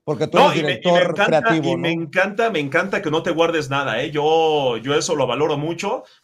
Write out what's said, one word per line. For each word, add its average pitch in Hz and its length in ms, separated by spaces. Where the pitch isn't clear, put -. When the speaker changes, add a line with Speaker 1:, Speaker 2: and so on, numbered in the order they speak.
Speaker 1:
porque 151 240
tú 175 100
Speaker 2:
No, 269 80
Speaker 1:
eres 165 140
Speaker 2:
y - 20
me, 147 120
y 180 180
me - 0
Speaker 1:
director 175 180
Speaker 2:
encanta, 202 160
Speaker 1:
creativo, 151 460
Speaker 2:
y 131 40
me 170 120
Speaker 1:
¿no? 165 140
Speaker 2:
encanta, 202 480
me 165 100
encanta 180 420
que 156 80
no 160 140
te - 80
guardes 160 360
nada, 131 320
¿eh? 156 120
Yo, 151 640
yo 131 180
eso 160 220
lo 135 100
valoro 143 320
mucho. 170 460